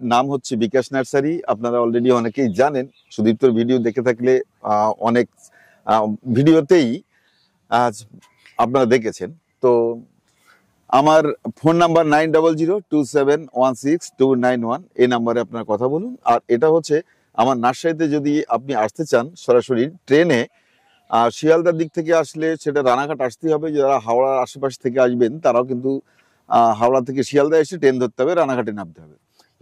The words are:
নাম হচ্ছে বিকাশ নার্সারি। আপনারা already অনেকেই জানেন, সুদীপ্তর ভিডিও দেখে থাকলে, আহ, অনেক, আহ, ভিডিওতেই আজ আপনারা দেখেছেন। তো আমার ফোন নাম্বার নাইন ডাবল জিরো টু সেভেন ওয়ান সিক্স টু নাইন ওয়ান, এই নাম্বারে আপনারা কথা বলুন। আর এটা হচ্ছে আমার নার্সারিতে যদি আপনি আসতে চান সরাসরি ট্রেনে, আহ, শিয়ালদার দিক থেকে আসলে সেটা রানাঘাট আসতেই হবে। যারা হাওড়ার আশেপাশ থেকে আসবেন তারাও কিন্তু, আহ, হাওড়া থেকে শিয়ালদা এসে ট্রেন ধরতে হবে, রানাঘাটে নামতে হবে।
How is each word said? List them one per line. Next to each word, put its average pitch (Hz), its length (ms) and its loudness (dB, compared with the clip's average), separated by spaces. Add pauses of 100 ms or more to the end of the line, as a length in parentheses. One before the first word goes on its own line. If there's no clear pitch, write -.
নাম 127 280 0
হচ্ছে 143 260 -6
বিকাশ 117 360 -2
নার্সারি। 143 540 -2
আপনারা 120 340 -2
already 120 340 2
অনেকেই 117 400 -2
জানেন, 135 320 0 (240)
সুদীপ্তর 113 400 2
ভিডিও 117 280 0
দেখে 117 240 -2
থাকলে, 127 380 0 (220)
আহ, 107 360 0
অনেক, 117 300 0 (560)
আহ, 107 300 0 (180)
ভিডিওতেই 151 680 2 (680)
আজ 113 380 -2 (520)
আপনারা 123 260 2
দেখেছেন। 113 500 -2 (260)
তো 117 400 0 (880)
আমার 156 340 4 (340)
ফোন 160 200 2
নাম্বার 165 300 2
নাইন 156 260 0
ডাবল 160 220 4
জিরো 165 260 -2 (100)
টু 151 140 0
সেভেন 147 480 0
ওয়ান 127 220 0
সিক্স 147 440 -4
টু 135 160 4
নাইন 123 300 0
ওয়ান, 131 200 -6 (100)
এই 123 120 4
নাম্বারে 117 340 -2
আপনারা 113 280 -8
কথা 107 200 -2
বলুন। 202 360 -6
আর 117 240 0
এটা 120 200 2
হচ্ছে 156 340 0 (320)
আমার 127 220 0
নার্সারিতে 151 520 -2
যদি 147 400 -2
আপনি 127 260 -4
আসতে 110 300 -4
চান 135 320 -2
সরাসরি 123 540 0 (160)
ট্রেনে, 143 400 2 (600)
আহ, 117 220 2
শিয়ালদার 165 460 2
দিক 160 160 -6
থেকে 165 220 -2
আসলে 160 420 -2
সেটা 147 260 -4
রানাঘাট 139 380 0
আসতেই 139 320 -4
হবে। 151 200 -4
যারা 139 260 0
হাওড়ার 123 400 0
আশেপাশ 131 400 -6
থেকে 127 220 -2
আসবেন 123 400 0
তারাও 127 240 2
কিন্তু, 131 360 -6 (480)
আহ, 117 300 2
হাওড়া 123 220 2
থেকে 131 220 -4
শিয়ালদা 147 360 2
এসে 160 200 -2
ট্রেন 135 200 2
ধরতে 123 240 -4
হবে, 160 120 0
রানাঘাটে 127 380 -2
নামতে 85 300 -16
হবে। 76 120 -20 (480)